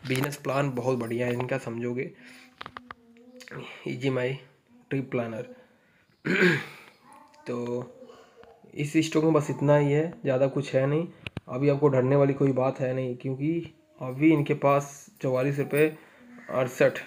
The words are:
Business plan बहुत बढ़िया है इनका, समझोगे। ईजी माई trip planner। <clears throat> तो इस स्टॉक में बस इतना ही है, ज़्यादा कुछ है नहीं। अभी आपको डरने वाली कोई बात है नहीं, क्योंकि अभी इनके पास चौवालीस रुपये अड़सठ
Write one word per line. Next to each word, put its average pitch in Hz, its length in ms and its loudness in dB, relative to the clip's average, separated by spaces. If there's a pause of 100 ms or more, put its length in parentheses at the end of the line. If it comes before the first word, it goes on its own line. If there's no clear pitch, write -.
Business 135 280 -2
plan 139 340 -2
बहुत 123 280 -2
बढ़िया 117 280 -4
है 123 60 -2
इनका, 127 260 -4
समझोगे। 120 540 -6 (1800)
ईजी 135 220 -4
माई 127 220 -4 (580)
trip 135 200 -4
planner। 113 440 -8 (720)
<clears throat> 180 300 2 (920)
तो 120 420 -6 (840)
इस 147 220 -4
स्टॉक 156 280 2
में 160 80 4
बस 147 180 2
इतना 143 260 4
ही 143 160 2
है, 160 300 0
ज़्यादा 135 240 2
कुछ 139 280 -4
है 135 120 4
नहीं। 160 220 -2 (400)
अभी 135 200 0
आपको 143 200 4
डरने 131 280 4
वाली 139 180 4
कोई 139 180 2
बात 131 280 0
है 127 140 -2
नहीं, 127 220 -4
क्योंकि 139 580 -4 (260)
अभी 135 320 4
इनके 147 220 2
पास 143 560 0 (100)
चौवालीस 139 380 0
रुपये 151 380 2 (540)
अड़सठ 127 560 2